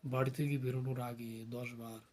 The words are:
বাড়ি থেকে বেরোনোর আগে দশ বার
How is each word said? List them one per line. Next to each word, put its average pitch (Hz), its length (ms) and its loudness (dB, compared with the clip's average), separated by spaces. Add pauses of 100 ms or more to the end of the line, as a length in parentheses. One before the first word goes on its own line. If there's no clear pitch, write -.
বাড়ি 131 260 4
থেকে 143 260 2
বেরোনোর 127 420 0
আগে 117 480 -6
দশ 123 260 -4
বার 113 260 -8 (140)